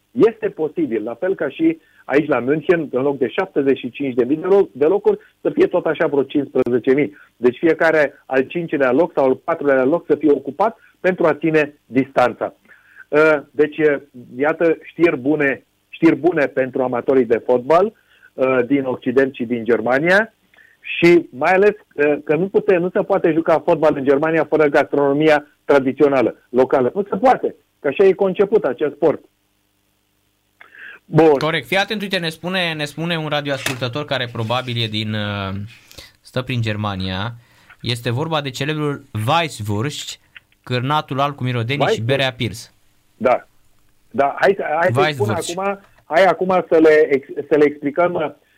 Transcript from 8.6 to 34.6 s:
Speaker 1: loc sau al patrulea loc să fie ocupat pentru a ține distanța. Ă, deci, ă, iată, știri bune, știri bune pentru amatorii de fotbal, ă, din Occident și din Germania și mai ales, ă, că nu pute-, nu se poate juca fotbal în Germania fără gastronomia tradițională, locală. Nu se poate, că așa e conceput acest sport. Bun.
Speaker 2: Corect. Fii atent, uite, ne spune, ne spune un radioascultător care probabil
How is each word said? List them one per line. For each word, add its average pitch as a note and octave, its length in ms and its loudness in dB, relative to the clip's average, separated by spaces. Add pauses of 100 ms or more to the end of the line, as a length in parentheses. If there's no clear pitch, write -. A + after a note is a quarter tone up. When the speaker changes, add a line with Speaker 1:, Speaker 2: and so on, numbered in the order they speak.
Speaker 1:
loc C3 240 2
sau C#3 100 2
al C3 100 2
patrulea C#3 480 0
loc E3+ 240 0
să D3+ 80 2
fie D3+ 160 2
ocupat C#3+ 460 -2 (220)
pentru F3+ 260 0
a D3+ 80 4
ține D3+ 400 0 (120)
distanța. B2 680 -2 (580)
Ă, D3+ 400 4
deci, D3 280 0
ă, D3 220 2 (360)
iată, D#3+ 460 0
știri D#3+ 340 0
bune, C#3 480 -2 (240)
știri D#3+ 260 2
bune D3+ 300 0
pentru C3 380 -2
amatorii B2+ 420 0
de A2+ 200 0
fotbal, D3 480 2 (440)
ă, C3 240 0
din C3+ 220 0
Occident C3 500 -2
și B2+ 100 -10
din A#2 200 -6
Germania C3+ 680 0 (460)
și E3+ 520 2
mai D3 200 -2
ales, G3+ 220 4 (240)
ă, D3 260 2
că D3+ 120 -2
nu F3+ 120 -2
pute-, G3+ 300 2
nu F3+ 160 -2
se G#3 100 -2
poate F#3 280 0
juca D#3+ 340 2
fotbal D#3 320 2
în C3+ 60 -6
Germania D3+ 460 2
fără D3+ 180 4
gastronomia D3 800 2 (180)
tradițională, C3+ 720 2 (140)
locală. B2+ 440 2
Nu G3 160 -2
se G#3+ 60 -4
poate, G3 400 0 (240)
că - 80 -6
așa C#3 160 2
e F#3+ 100 6
conceput G3 500 0
acest D3 320 -4
sport. C#3+ 280 0 (1800)
Bun. D#3 320 6
Speaker 2:
Corect. D#3 300 -4
Fii F#3 100 -2
atent, G3+ 240 -2
uite, G3 160 -4
ne E3 120 -4
spune, E3+ 440 -6
ne D3+ 120 -6
spune E3 320 -6
un D#3 100 -6
radioascultător C#3+ 760 -6
care B2+ 260 -6
probabil A#2 500 -6